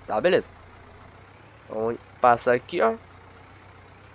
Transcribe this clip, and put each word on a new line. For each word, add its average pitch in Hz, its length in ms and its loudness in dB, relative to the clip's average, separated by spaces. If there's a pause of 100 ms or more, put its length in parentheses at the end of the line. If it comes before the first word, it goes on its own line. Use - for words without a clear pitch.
Tá, 196 160 -6
beleza. 175 280 0 (1200)
Vamos 113 260 -6 (240)
passar 120 340 4
aqui, - 280 -4
ó. 226 120 0 (1200)